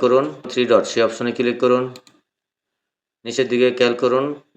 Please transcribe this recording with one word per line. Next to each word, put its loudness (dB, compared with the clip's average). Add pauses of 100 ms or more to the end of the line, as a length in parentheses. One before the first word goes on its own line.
করুন, 4 (260)
থ্রি 0
ডট, 4
সেই 0
অপশনে -6
ক্লিক -2
করুন। 2 (1400)
নিচের -2
দিকে 4 (100)
খেয়াল 0
করুন 2 (320)